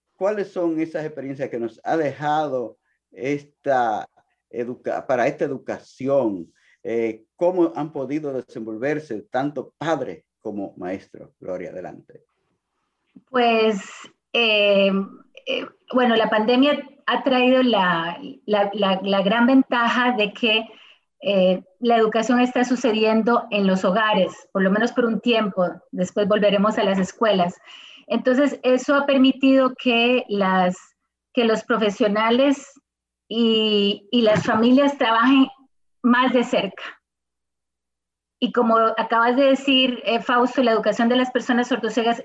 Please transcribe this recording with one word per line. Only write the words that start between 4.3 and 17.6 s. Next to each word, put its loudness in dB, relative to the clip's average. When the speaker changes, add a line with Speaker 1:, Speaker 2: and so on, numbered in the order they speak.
Speaker 1:
educa-, -8
para 0
esta -2
educación? -4
Eh, -4
¿cómo 0
han -8
podido -6
desenvolverse -8
tanto -6
padres -6
como -10
maestros? -12
Gloria, -10
adelante. -18
Speaker 2:
Pues, 0
eh, 2
eh, -6
bueno, 2
la 0
pandemia 2
ha -2
traído 2